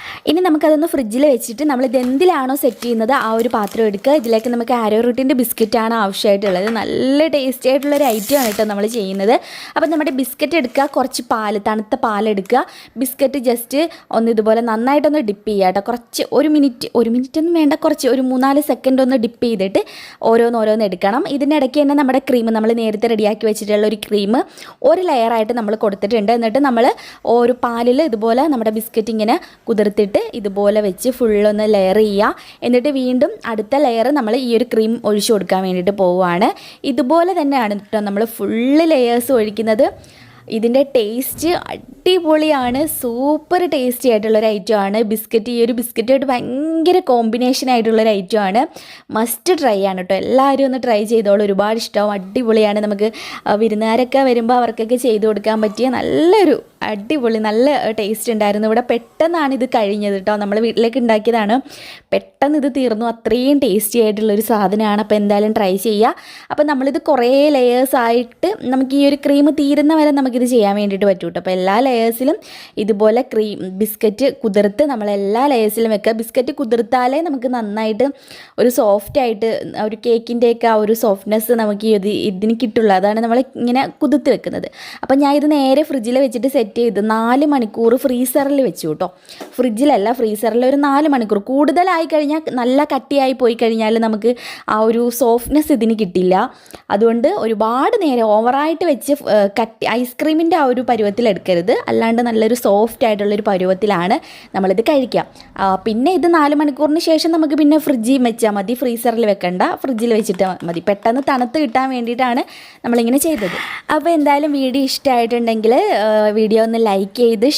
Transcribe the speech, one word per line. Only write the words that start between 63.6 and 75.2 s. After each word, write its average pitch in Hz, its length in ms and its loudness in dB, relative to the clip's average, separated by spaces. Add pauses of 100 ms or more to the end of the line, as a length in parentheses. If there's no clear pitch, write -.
ടേസ്റ്റി 214 380 0
ആയിട്ടുള്ളൊരു 214 480 0
സാധനമാണ്. 208 520 0
അപ്പോൾ 214 160 0
എന്തായാലും 208 380 2
ട്രൈ 196 140 0 (140)
ചെയ്യുക. 220 280 2 (380)
അപ്പോൾ 294 200 0
നമ്മളിത് 269 280 -2 (100)
കുറേ 247 220 2 (240)
ലേയേഴ്സ് 254 400 2 (100)
ആയിട്ട് 233 440 -2 (220)
നമുക്ക് 262 280 0
ഈ - 100 4
ഒരു 285 160 0
ക്രീം 285 200 4 (160)
തീരുന്ന 285 380 2
വരെ 302 200 4
നമുക്കിത് 262 140 -2 (200)
ചെയ്യാൻ 202 260 2
വേണ്ടിയിട്ട് 202 300 -2
പറ്റും 180 180 -2
കേട്ടോ. 175 140 -8
അപ്പോൾ 185 160 -4
എല്ലാ 190 180 0 (100)
ലേയേഴ്സിലും 240 500 0 (460)
ഇതുപോലെ 214 380 2 (120)
ക്രീം, 214 260 -2 (220)
ബിസ്ക്കറ്റ് 214 460 0 (160)
കുതിർത്ത് 208 400 0 (100)
നമ്മളെല്ലാ 208 500 -2 (100)